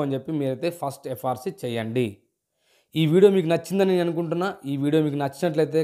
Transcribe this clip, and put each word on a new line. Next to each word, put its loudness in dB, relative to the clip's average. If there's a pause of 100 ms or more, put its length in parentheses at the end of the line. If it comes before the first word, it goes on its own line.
అని -2
చెప్పి -8 (100)
మీరైతే -2 (120)
ఫస్ట్ -8
ఎఫ్ఆర్సీ -4 (120)
చేయండి. -2 (880)
ఈ 2
వీడియో 8
మీకు 2
నచ్చిందని 0
నేను 2
అనుకుంటున్నా. -2 (220)
ఈ -4
వీడియో 2
మీకు -2
నచ్చినట్లయితే 0